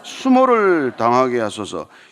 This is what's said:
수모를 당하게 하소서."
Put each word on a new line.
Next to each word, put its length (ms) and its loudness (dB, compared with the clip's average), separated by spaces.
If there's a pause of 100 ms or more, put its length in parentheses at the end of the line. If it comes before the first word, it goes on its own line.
수모를 920 2
당하게 420 0
하소서." 480 -8 (240)